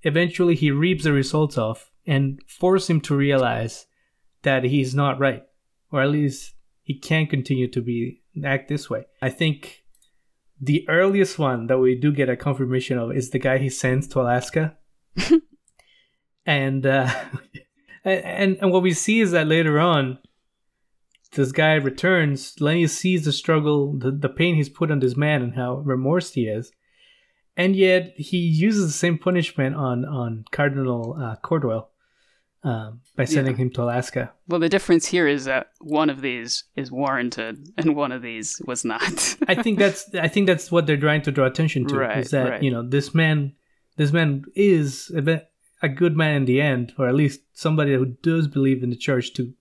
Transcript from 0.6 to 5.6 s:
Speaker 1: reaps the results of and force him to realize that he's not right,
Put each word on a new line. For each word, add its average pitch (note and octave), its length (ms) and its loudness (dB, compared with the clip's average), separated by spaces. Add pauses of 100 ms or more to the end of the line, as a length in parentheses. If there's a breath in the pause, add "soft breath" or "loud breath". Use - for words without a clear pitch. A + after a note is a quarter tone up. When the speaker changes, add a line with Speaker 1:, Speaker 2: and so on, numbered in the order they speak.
Speaker 1:
reaps D3+ 340 2
the D#3 80 4
results C#3+ 440 2
of A2 340 -4 (160)
and C#3 400 0
force F#3 440 0
him D#3+ 120 4
to D3 140 -2
realize B2+ 720 0 (560)
that C3 220 0
he's C3 300 0
not C#3 260 0
right, C3+ 220 0 (500)